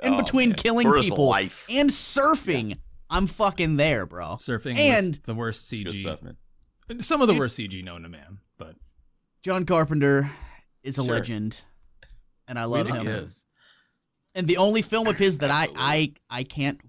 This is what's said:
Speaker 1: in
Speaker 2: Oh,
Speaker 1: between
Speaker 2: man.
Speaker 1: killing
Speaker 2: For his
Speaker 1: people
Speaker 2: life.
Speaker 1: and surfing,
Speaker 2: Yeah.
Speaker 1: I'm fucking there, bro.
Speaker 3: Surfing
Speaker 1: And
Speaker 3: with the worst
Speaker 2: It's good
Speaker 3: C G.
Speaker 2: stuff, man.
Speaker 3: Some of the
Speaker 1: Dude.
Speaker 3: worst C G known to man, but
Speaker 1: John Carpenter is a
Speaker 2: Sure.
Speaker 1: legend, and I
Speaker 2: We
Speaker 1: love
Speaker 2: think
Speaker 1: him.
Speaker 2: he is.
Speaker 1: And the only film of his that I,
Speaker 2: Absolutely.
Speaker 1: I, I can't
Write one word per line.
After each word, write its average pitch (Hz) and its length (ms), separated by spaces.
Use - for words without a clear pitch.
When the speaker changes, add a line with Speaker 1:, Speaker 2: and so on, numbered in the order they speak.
Speaker 1:
in 254 120
Speaker 2:
Oh, - 20
Speaker 1:
between 254 340
Speaker 2:
man. 190 80
Speaker 1:
killing 233 300
Speaker 2:
For 147 80
his 131 120
Speaker 1:
people 143 200
Speaker 2:
life. 98 420
Speaker 1:
and 277 180
surfing, 196 800
Speaker 2:
Yeah. - 40
Speaker 1:
I'm 185 200
fucking 180 480
there, 143 280
bro. 85 260
Speaker 3:
Surfing 120 480
Speaker 1:
And 220 340
Speaker 3:
with 143 100
the 117 120
worst 113 380
Speaker 2:
It's 104 120
good 87 80
Speaker 3:
C 101 60
G. 98 40
Speaker 2:
stuff, 78 200
man. 87 140
Speaker 3:
Some 302 220
of 240 60
the 190 60
Speaker 1:
Dude. 147 60
Speaker 3:
worst 123 140
C 104 140
G 92 140
known 87 200
to 85 60
man, 85 300
but 80 160
Speaker 1:
John 185 220
Carpenter 143 640
is 135 160
a 135 60
Speaker 2:
Sure. 123 100
Speaker 1:
legend, 107 480
and 123 100
I 117 80
Speaker 2:
We 117 120
Speaker 1:
love 113 80
Speaker 2:
think 117 120
Speaker 1:
him. 110 80
Speaker 2:
he 110 60
is. 95 340
Speaker 1:
And 180 140
the 175 80
only 208 260
film 226 260
of 208 100
his 190 200
that 139 120
I, 151 140
Speaker 2:
Absolutely. - 200
Speaker 1:
I, 151 280
I 123 140
can't 156 440